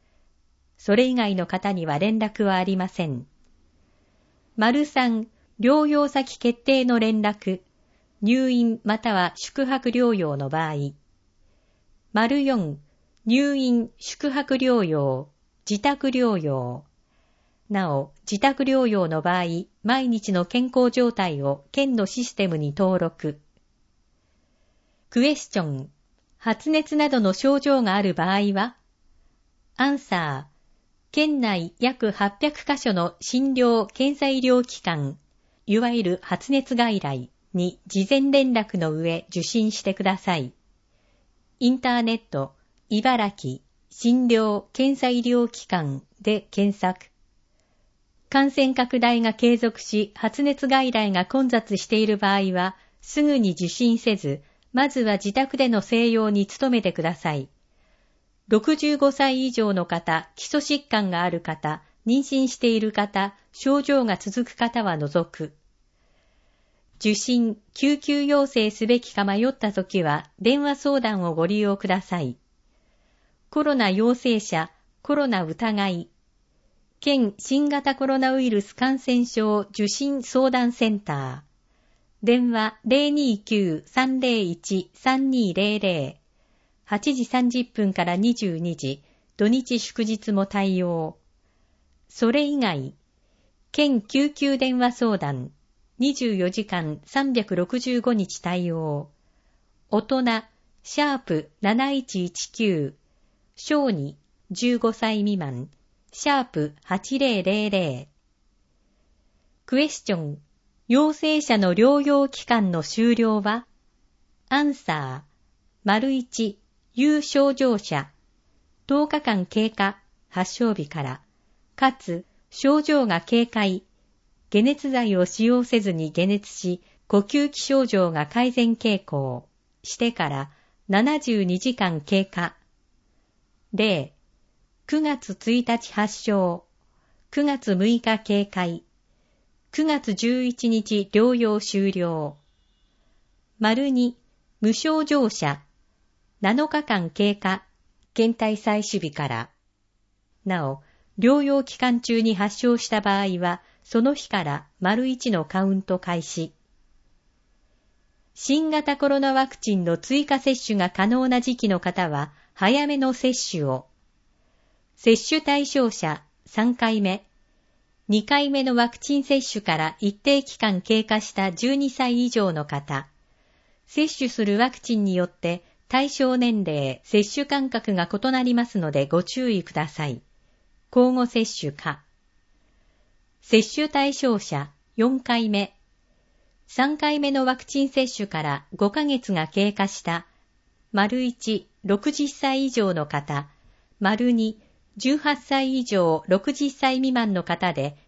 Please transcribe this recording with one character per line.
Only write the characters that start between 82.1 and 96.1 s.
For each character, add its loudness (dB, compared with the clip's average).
ー。 -2
電 4
話 -2
零 2
二 0
九 0
三 -2
零 0
一 -4
三 0
二 2
零 0
零。 -2
八 -2
時 -2
三 0
十 -2
分 -2
か -2
ら -2
二 2
十 -4
二 -4
時、 -8
土 2
日 0
祝 -4
日 -4
も 0
対 0
応。 -4
そ 0
れ 2
以 -2
外、 -2
県 2
救 0
急 0
電 0
話 2
相 0
談、 -6
二 0